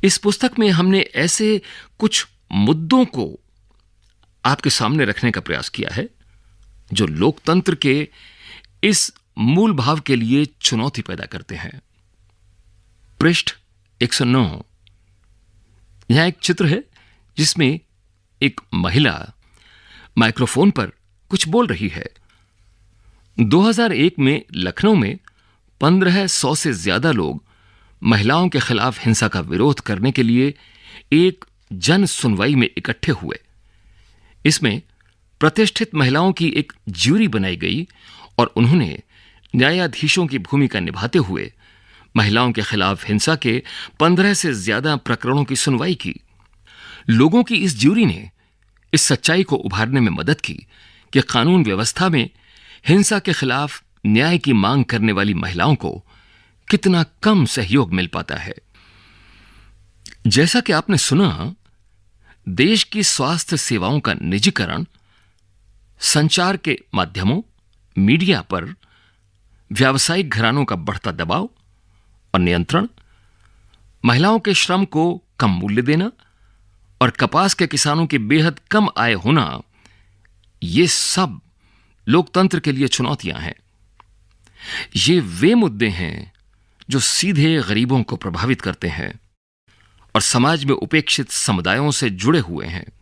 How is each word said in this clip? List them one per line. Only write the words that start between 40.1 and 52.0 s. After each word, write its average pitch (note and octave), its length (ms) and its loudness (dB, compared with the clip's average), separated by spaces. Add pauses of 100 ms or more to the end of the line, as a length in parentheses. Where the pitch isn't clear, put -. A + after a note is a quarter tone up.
की C3+ 120 -4
भूमिका B2+ 420 0
निभाते F#2+ 380 -2
हुए F2+ 340 -4 (640)
महिलाओं A2+ 360 2
के A2 100 -4
खिलाफ G2 460 -2
हिंसा G#2+ 280 0
के B2 260 -4 (380)
पन्द्रह F3+ 340 4
से D#3 200 -2
ज्यादा A2 420 -2
प्रकरणों B2+ 480 -2
की C3+ 120 -4
सुनवाई C#3+ 380 0
की। F#2+ 200 -10 (960)
लोगों D#3 340 6
की A#3 120 -4
इस E3 220 -2
ज्यूरी F3+ 280 4
ने F#2 240 -4 (640)
इस D3+ 80 4
सच्चाई D#3+ 400 0
को D3 140 -2
उभारने A2+ 440 -2
में A2+ 100 2
मदद E2 300 -2
की - 260 -10 (460)
कि C3+ 80 4
कानून C#3+ 440 2
व्यवस्था A2 440 -2